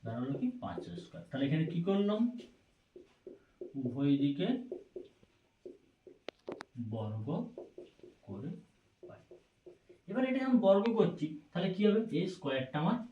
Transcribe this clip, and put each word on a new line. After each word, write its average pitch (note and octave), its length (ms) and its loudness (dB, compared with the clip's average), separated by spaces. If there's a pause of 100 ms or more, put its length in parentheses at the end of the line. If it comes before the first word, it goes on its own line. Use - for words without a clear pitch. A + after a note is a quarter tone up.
দাঁড়ালো B2 340 -4
কি? B3 80 0 (160)
পাঁচ - 180 -6 (220)
স্কয়ার। - 260 -16
তাহলে C#3 180 -2
এখানে D#3+ 260 2
কি E3+ 140 0
করলাম? G3+ 320 4 (1600)
উভয় C#3 320 2 (100)
দিকে D3 240 2 (2500)
বর্গ G#2+ 340 -6 (960)
করে B2 240 -10 (580)
পাই। - 140 -20 (880)
এবার B3 200 0
এটা C4 140 2
যখন B3 220 4
বর্গ G3+ 200 8 (140)
করছি, E3+ 260 2 (260)
তাহলে F#3+ 240 0
কি G3 120 -2
হবে? G#3+ 140 6 (180)
এই F#3 60 2 (100)
স্কয়ারটা C3+ 460 -4
আমার A3+ 160 2 (140)